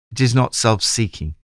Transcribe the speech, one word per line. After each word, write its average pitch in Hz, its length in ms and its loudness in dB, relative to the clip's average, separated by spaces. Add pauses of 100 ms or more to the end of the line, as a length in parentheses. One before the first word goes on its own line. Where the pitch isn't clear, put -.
(100)
It 117 100 -6
is 123 140 2
not 127 200 2
self-seeking. 104 800 -2 (200)